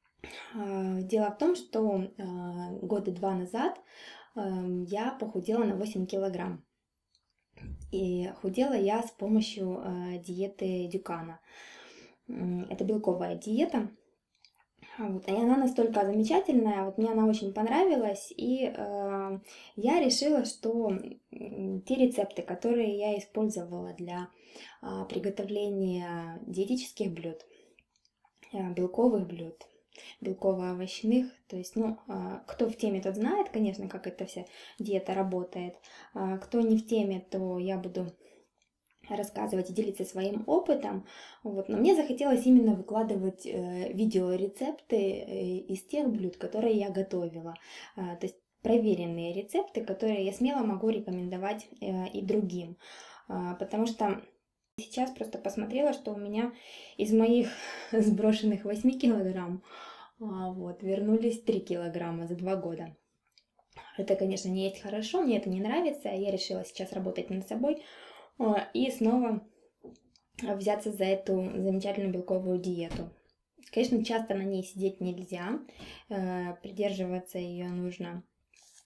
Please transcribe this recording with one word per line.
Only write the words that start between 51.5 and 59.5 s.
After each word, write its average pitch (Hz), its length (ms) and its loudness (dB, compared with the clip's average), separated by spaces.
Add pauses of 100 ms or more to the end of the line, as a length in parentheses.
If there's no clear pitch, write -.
э, 185 300 -2
и 202 120 -6
другим. 180 560 0 (520)
А, 180 260 -4
потому 214 320 0
что 202 340 0 (580)
сейчас 254 320 -4
просто 220 280 -8
посмотрела, 226 540 0
что 220 200 -6
у 202 40 -6
меня 214 360 -2 (440)
из 214 140 0
моих 226 380 6 (220)
<laughs> - 200 -12
сброшенных 214 720 4
восьми 214 360 2
килограмм, 185 640 2 (560)